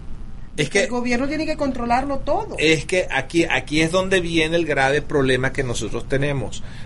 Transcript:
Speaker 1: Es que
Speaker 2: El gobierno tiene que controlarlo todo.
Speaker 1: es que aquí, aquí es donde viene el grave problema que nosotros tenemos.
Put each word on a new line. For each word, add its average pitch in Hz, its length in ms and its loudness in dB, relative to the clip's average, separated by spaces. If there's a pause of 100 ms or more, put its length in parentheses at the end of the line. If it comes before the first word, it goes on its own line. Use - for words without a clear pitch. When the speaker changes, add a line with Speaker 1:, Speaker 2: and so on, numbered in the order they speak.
(580)
Speaker 1:
Es 147 120 0
que 202 140 2
Speaker 2:
El 180 60 -2
gobierno 247 360 0
tiene 302 200 -2
que 311 100 -2
controlarlo 262 640 0
todo. 330 400 -2
Speaker 1:
es 156 240 4
que 185 260 0
aquí, 156 360 0
aquí 135 340 0
es 160 140 2
donde 190 260 2
viene 165 380 2
el 170 80 2
grave 139 360 2
problema 131 520 2
que 139 100 -2
nosotros 113 460 -2
tenemos. 139 540 0 (220)